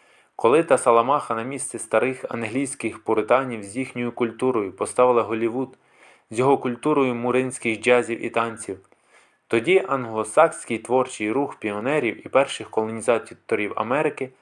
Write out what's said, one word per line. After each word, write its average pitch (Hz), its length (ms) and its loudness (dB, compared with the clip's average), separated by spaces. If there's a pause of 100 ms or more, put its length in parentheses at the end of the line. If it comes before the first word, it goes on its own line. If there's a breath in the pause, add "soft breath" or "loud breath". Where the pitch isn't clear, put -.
(360 soft breath)
коли 135 260 4
та 139 160 4
саламаха 123 560 2
на 113 80 -4
місце 131 360 -8
старих 127 500 0
англійських 117 760 -4
пуританів 113 580 0
з 98 140 -14
їхньою 123 360 -6
культурою 113 600 -2
поставила 120 500 2
Голлівуд 113 560 -4 (520 soft breath)
з 110 80 -4
його 131 200 4
культурою 135 560 0
муринських 120 640 -2
джазів 120 440 2
і 117 60 -6
танців, 110 480 -4 (680 soft breath)
тоді 151 420 2
англосакський 123 920 0
творчий 117 540 -2
рух 135 240 -2
піонерів 113 720 -4
і - 20 -16
перших 131 420 0
колонізаторів 110 1080 -2
Америки 131 540 -2 (120)